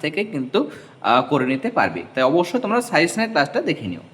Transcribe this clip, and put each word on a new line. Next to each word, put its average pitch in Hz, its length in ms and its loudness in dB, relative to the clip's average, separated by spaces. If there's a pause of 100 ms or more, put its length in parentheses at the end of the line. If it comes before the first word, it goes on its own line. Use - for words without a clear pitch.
থেকে 160 220 -2
কিন্তু, 185 480 -2 (300)
আহ, 120 200 4
করে 131 240 0
নিতে 131 240 -2
পারবে, 90 340 0 (100)
তাই 131 100 0
অবশ্যই 170 360 2
তোমরা 202 220 0
সাজেশনের 170 480 0
ক্লাসটা 160 320 0
দেখে 156 260 -4
নিও। 85 120 -8 (140)